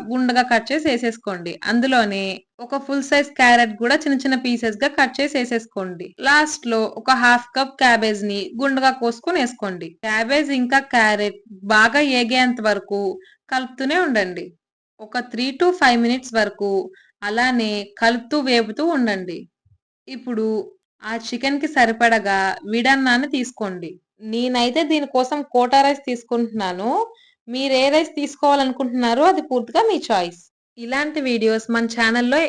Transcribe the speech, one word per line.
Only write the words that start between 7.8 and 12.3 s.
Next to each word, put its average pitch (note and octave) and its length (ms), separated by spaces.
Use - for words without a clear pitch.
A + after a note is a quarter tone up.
ని G3+ 160
గుండుగా C4 360
కోసుకొని B3+ 480
వేసుకోండి. G3 480
క్యాబేజ్ A#3 520
ఇంకా B3+ 360
క్యారెట్ G#3+ 520
బాగా A3+ 380
ఏగేంత B3 500